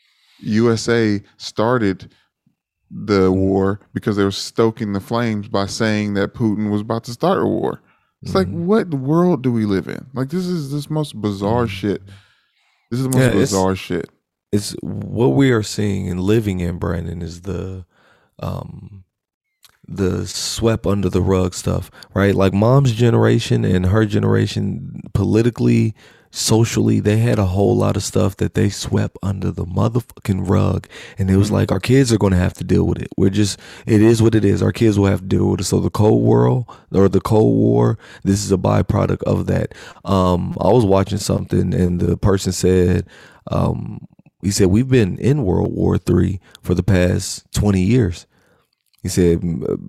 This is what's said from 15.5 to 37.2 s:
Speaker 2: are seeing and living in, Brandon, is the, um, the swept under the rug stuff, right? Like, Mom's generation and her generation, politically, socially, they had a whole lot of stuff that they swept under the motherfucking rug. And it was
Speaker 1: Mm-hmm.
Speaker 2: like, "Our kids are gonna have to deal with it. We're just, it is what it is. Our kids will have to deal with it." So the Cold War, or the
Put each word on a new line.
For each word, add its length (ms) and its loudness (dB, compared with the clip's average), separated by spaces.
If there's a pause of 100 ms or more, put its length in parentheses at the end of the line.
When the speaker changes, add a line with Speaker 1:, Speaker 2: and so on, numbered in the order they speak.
Speaker 2:
are 120 2
seeing 460 -4
and 120 -4
living 400 0
in, 160 -4
Brandon, 440 -6
is 200 -12
the, 440 -10 (540)
um, 640 -10 (840)
the 400 -4
swept 640 -4
under 220 0
the 120 0
rug 320 0
stuff, 380 -6 (220)
right? 200 2
Like, 200 2
Mom's 400 4
generation 720 2
and 220 2
her 180 2
generation, 960 -2 (120)
politically, 840 2 (360)
socially, 720 0
they 160 2
had 220 0
a 60 2
whole 300 2
lot 220 0
of 60 -4
stuff 340 -2
that 160 -4
they 160 0
swept 540 -4
under 280 -4
the 140 -6
motherfucking 840 -4
rug. 400 0 (300)
And 120 -2
it 80 4
was 100 4
Speaker 1:
Mm-hmm. 80 -2
Speaker 2:
like, 160 0
"Our 80 0
kids 340 2
are 40 4
gonna 200 2
have 180 0
to 100 -10
deal 200 2
with 160 -2
it. 60 -10 (100)
We're 120 4
just, 300 -2 (260)
it 160 4
is 200 6
what 140 4
it 100 2
is. 160 2
Our 120 0
kids 260 2
will 80 4
have 140 0
to 40 -14
deal 260 0
with 100 -2
it." 40 -6
So 140 0
the 100 0
Cold 320 4
War, 440 2 (280)
or 160 6
the 120 2